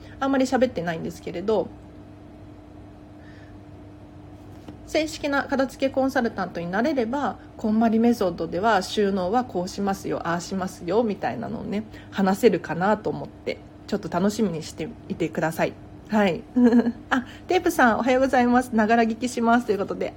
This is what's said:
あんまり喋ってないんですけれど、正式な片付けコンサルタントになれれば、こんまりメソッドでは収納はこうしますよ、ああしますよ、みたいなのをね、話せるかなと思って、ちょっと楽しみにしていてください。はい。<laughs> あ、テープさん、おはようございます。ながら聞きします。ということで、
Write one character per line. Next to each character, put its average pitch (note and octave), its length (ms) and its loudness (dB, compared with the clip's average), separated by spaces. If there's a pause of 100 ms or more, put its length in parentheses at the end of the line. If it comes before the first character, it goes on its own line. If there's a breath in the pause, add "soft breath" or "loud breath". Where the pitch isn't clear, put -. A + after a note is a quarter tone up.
(180 loud breath)
あ C4+ 80 -2
ん C#4 60 2
ま C4+ 60 2
り C4 80 4
喋 B3+ 240 2
っ - 20 -14
て E3+ 100 -6
な E3+ 120 -4
い E3 40 -8
ん E3 40 -8
で E3+ 80 -6
す - 100 -16
け - 120 -10
れ F3 100 -6
ど、 G3+ 260 0 (3250 loud breath)
正 D#4+ 200 0
式 D4+ 220 -6
な C#4 160 0
片 C4+ 220 0
付 C4+ 220 -2
け C4+ 60 -4
コ C4+ 100 2
ン C4+ 60 2
サ C4 100 2
ル A#3 120 0
タ F#3 140 -4
ン - 40 -10
ト - 80 -8
に E3+ 100 -6
な G3 140 0
れ D4+ 120 0
れ A#3+ 120 0
ば、 B3 320 -4 (180 loud breath)
こ - 120 -4
ん G#3+ 100 2
ま A#3 100 4
り A3 100 4
メ A#3 160 6
ソ G3+ 140 2
ッ E3+ 60 -2
ド E3+ 140 -6
で E3+ 100 -4
は G3+ 240 4
収 G3+ 300 0
納 F3+ 180 0
は B3 140 0
こ F#3 180 -4
う F#3 60 -4
し - 140 -6
ま G3 120 0
す - 140 -8
よ、 - 180 -4
あ E3+ 80 0
あ F3 60 -2
し F#3 140 -8
ま F#3 120 -2
す F3+ 180 -12
よ、 G3+ 200 2
み G3+ 120 -2
た - 160 -4
い C3+ 60 -6
な - 100 -6
の - 120 -8
を - 20 -10
ね、 G3 220 -4 (260 loud breath)
話 F#3+ 300 2
せ A#3+ 100 8
る E3+ 100 0
か D#3 140 -6
な F#3+ 220 2
と F3+ 140 -4
思 C#3+ 160 -6
っ - 20 -16
て、 - 300 -8 (280)
ち - 80 -4
ょ G3+ 40 -2
っ - 20 -4
と - 80 -10
楽 F#3+ 220 2
し A3+ 120 -2
み G#3 60 2
に D#3+ 140 -4
し - 100 -12
て - 160 -8 (200)
い G3 60 -6
て E3 140 -2
く - 140 -4
だ D#3+ 100 0
さ E3+ 140 0
い。 - 80 -6 (360)
は G#3 160 4
い。 E3 160 0 (360)
<laughs> - 300 0
あ、 B3 160 0 (220 loud breath)
テ F4+ 120 4
ー F4+ 40 0
プ F4 80 2
さ B3+ 220 6
ん、 - 80 2
お - 20 0
は B3 80 2
よ B3+ 80 6
う C4 40 4
ご C4+ 40 4
ざ B3+ 140 4
い A#3+ 80 4
ま B3 160 6
す。 B3+ 60 -10
な G#3+ 180 4
が A#3 80 6
ら A#3 80 6
聞 A3+ 100 0
き A#3+ 140 -4
し A#3+ 120 -4
ま A#3 200 6
す。 A#3+ 60 -6
と - 40 -4
い G3 60 4
う - 20 -4
こ F#3+ 80 -2
と - 80 -6
で、 F#3 220 -6